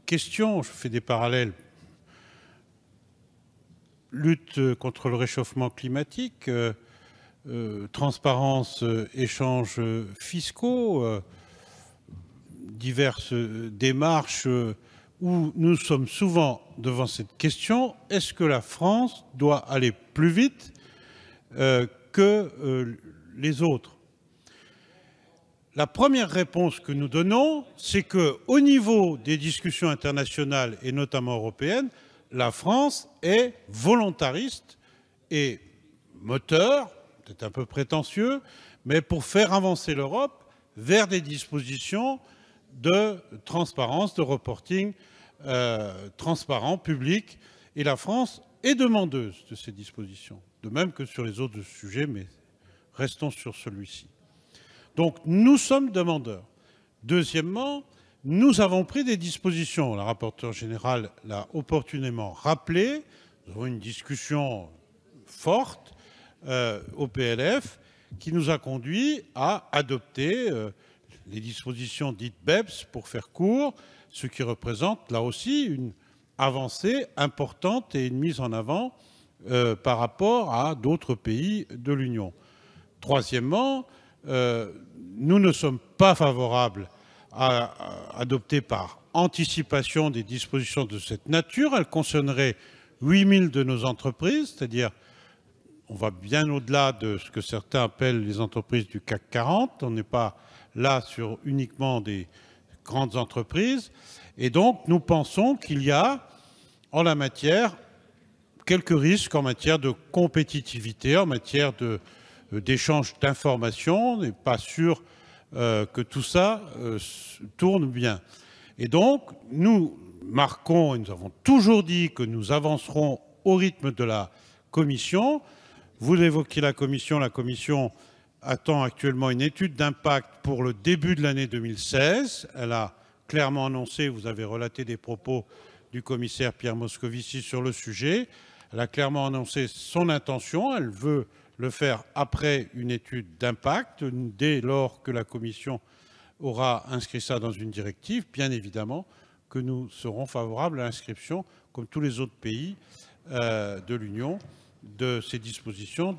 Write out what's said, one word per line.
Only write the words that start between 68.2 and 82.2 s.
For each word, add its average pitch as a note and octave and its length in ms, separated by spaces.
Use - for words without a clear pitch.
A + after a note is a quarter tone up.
qui D#3+ 120
nous D#3+ 180
a D#3 80
conduit E3 640
à E3 380
adopter, D3 760
euh, A2 200
les G#2+ 140
dispositions A#2+ 720
dites A2 220
beps, F#3+ 400
pour - 240
faire - 220
court, B3 420
ce - 180
qui - 160
représente A#2+ 680
là A#2 100
aussi B3+ 440
une B2+ 260
avancée C3+ 720
importante D3 800
et C3 120
une B2 100
mise D3+ 220
en A#2+ 140
avant, D3+ 400
euh, B2 260
par B2 220
rapport F#3+ 560
à D3 220
d'autres C3 400
pays D#3+ 540
de B2 220
l'Union. A#2+ 400